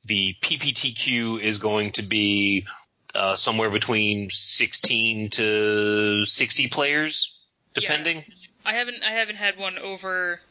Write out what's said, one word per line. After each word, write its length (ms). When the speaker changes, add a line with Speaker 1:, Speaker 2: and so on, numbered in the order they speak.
Speaker 1:
The 380
P 160
P 160
T 180
Q 460
is 220
going 340
to 80
be, 640
uh, 220
somewhere 320
between 640
sixteen 960
to 960
sixty 420
players, 720
Speaker 2:
Yeah. 140
Speaker 1:
depending. 380
Speaker 2:
I 80
haven't, 280
I 120
haven't 240
had 200
one 200
over 720